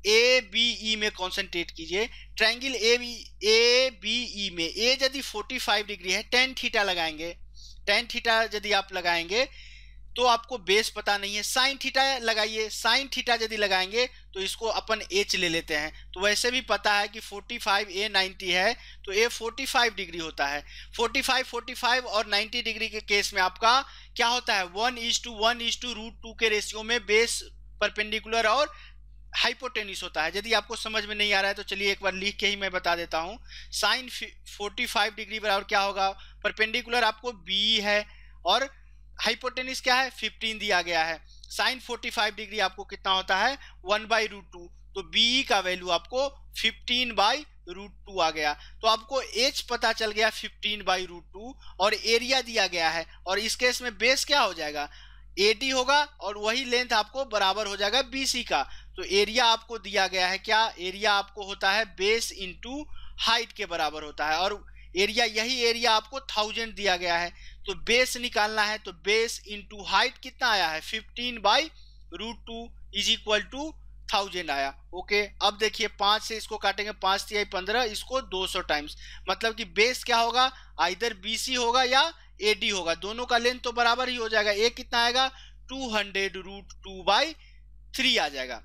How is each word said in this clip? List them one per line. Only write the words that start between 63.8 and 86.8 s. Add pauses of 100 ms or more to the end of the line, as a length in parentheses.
होता
है
और (440)
एरिया,
यही
एरिया
आपको
थाउजेंड
दिया
गया
है। (340)
तो (120)
बेस
निकालना
है,
तो (120)
बेस (100)
into
हाइट
कितना
आया
है,
fifteen
by (540)
root
two (360)
is
equal
to (420)
थाउजेंड
आया। (200)
ओके, (200)
अब
देखिए (100)
पाँच
से
इसको
काटेंगे,
पाँच
तिहाई
पन्द्रह, (100)
इसको
दो
सौ
टाइम्स, (340)
मतलब
कि
बेस
क्या
होगा, (320)
either (100)
बीसी
होगा
या (300)
एडी
होगा,
दोनों
का
लेंथ
तो
बराबर
ही
हो
जाएगा।
ए
कितना
आएगा, (420)
टू
हंड्रेड
root (100)